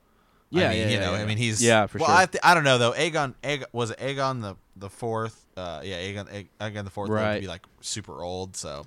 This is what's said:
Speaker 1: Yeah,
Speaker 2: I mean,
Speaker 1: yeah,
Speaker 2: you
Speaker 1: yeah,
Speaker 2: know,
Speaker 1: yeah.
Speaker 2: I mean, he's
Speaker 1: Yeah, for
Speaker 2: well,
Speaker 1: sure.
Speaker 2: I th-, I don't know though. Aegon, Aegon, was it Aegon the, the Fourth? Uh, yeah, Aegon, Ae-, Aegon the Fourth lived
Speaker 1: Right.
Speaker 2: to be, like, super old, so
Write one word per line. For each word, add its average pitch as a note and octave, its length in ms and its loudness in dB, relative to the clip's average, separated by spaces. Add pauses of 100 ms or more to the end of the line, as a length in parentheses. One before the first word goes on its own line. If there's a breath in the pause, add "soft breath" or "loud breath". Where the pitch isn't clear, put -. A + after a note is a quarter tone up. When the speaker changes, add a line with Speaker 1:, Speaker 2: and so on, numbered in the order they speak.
(520 soft breath)
Speaker 1:
Yeah, F3+ 120 2
Speaker 2:
I C#3 60 4
mean, A2 80 0
Speaker 1:
yeah, A2 80 0
Speaker 2:
you G#2+ 80 2
Speaker 1:
yeah, G#2+ 100 0
Speaker 2:
know, F2 80 0
Speaker 1:
yeah. G#2 100 -2
Speaker 2:
I - 40 -4
mean, G#2+ 100 -2
he's A2 260 0
Speaker 1:
Yeah, A2 240 6
for G2+ 120 -6
Speaker 2:
well, D3+ 100 2
Speaker 1:
sure. D#3 80 6
Speaker 2:
I F#3 100 8
th-, - 160 -6
I E3+ 120 8
don't D#3+ 100 4
know C3 140 6
though. A#2+ 140 4
Aegon, D3+ 500 -2
Aegon, C3+ 300 -4
was A#2 180 -2
it - 80 -10
Aegon C3+ 420 -4
the, G2 160 -8 (180)
the G2 140 -14
Fourth? A2 560 -6 (140)
Uh, E2+ 260 -8
yeah, F#2 160 -8
Aegon, G2 320 -8
Ae-, G2+ 160 -12 (100)
Aegon G#2 260 -8
the G2+ 60 -10
Fourth G#2 200 -6
lived G#2+ 120 2
Speaker 1:
Right. G#2+ 120 0
Speaker 2:
to G#2 80 -4
be, F#2+ 40 -6
like, E2+ 200 -12 (160)
super F2+ 420 -10
old, F#2 320 -8
so D2 300 -10